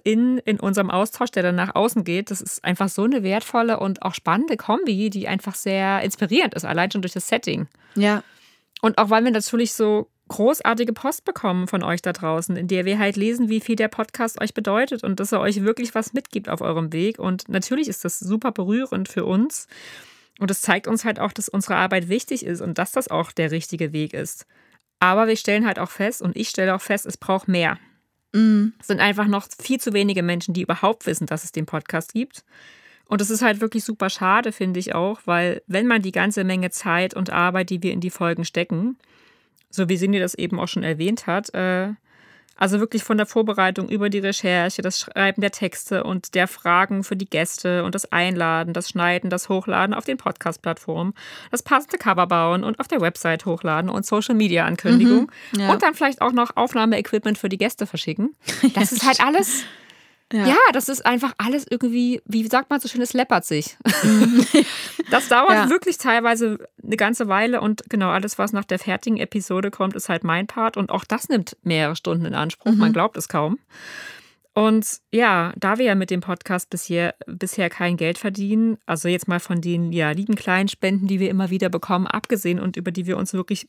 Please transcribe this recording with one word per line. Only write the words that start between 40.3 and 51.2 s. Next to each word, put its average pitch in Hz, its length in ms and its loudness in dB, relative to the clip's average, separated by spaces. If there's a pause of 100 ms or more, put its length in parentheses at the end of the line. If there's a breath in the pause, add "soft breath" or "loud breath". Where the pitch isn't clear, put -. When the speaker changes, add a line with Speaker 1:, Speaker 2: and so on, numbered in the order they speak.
Speaker 1:
eben 175 240 -4
auch 180 80 -4
schon - 160 -4
erwähnt 165 420 -2
hat, 190 300 -2
äh, 185 340 -2 (680 soft breath)
also 196 240 2
wirklich 220 240 -2
von 214 140 0
der 214 80 2
Vorbereitung 196 640 0
über 202 200 -2
die 202 100 -2
Recherche, 190 600 0
das 185 180 -4
Schreiben 196 420 0
der 196 100 2
Texte - 520 -4
und - 320 -6
der 185 120 2
Fragen 190 560 2
für 202 120 -6
die 190 140 -6
Gäste 175 540 -2
und 180 120 -4
das - 160 -6
Einladen, 170 600 0
das 170 160 -6
Schneiden, 180 400 0
das 180 200 -4
Hochladen 190 460 0
auf 226 100 -8
den 262 120 -4
Podcast-Plattformen, 170 960 -6 (380 loud breath)